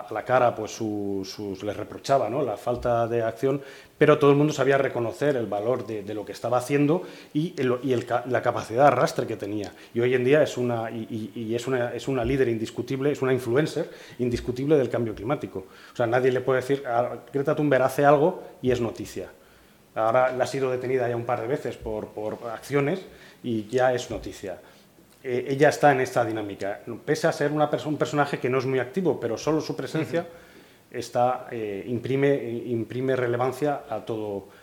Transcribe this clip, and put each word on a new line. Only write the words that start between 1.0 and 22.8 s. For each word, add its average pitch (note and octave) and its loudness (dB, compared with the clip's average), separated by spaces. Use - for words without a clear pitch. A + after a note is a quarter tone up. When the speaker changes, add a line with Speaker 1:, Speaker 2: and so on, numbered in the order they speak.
Speaker 1:
sus, G2+ -8
les G#2 -4
reprochaba, - 0
¿no?, C#3+ -2
la A2 -2
falta A#2 0
de A#2 0
acción, C3+ 0
pero D3 8
todo C#3+ 8
el C#3 8
mundo D3+ 4
sabía C#3 4
reconocer C3 0
el A#2 -2
valor G#2+ -2
de, G#2+ -8
de G2 -10
lo G#2 -6
que G2+ -12
estaba A#2+ -2
haciendo C#3+ 2
y D#3+ -2
el, B2+ 2
y C#3 0
el A#2 0
ca-, A#2+ 0
la A#2 0
capacidad A#2 0
de D3 10
arrastre C3 2
que A2+ -4
tenía. G2+ -6
Y A#2 0
hoy B2 2
en B2 2
día C#3+ 6
es - 0
una, A#2 -2
y, A2 -8
y, A#2+ -8
y A2 -4
es A#2 -2
una, A#2+ -2
es A#2 -6
una C3 0
líder C3 2
indiscutible, C3 -2
es - -2
una C3 2
influencer B2 0
indiscutible C3+ 0
del B2 2
cambio A#2 -2
climático. G2+ -6
O - -18
sea, A#2+ 0
nadie B2+ 2
le B2 0
puede B2+ 2
decir, C3+ -2
"Ah, A#2+ 0
Greta C#3 0
Thunberg C#3 4
hace C#3 2
algo D3+ 6
y B2+ 2
es A#2 2
noticia". G2+ -6
Ahora A#2+ 4
la B2+ 0
ha - -6
sido C3 -2
detenida B2 0
ya A#2+ -2
un A2+ -4
par A#2 -2
de A2+ -6
veces B2+ -4
por, G#2+ -8
por G#2+ -8
acciones C#3+ -2